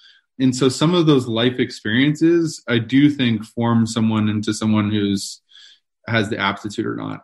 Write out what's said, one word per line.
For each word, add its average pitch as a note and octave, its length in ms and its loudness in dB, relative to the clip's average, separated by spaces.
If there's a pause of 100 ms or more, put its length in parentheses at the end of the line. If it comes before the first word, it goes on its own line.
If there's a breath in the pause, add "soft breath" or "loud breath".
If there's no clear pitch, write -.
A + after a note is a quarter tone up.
(400 soft breath)
And C3 160 2
so C3+ 140 2
some D#3 240 2
of F3 120 2
those C3+ 220 4
life B2 320 0
experiences, D3+ 1080 0
I A#2+ 120 0
do C3 300 4
think, A#2+ 340 -2
form A#2 420 0
someone A2 440 0
into G#2+ 240 -2
someone G#2+ 360 0
who's, G2+ 520 -2 (640 soft breath)
has G#2+ 220 0
the A2+ 80 -6
aptitude G#2 480 -4
or A#2 100 -6
not. G#2+ 280 -10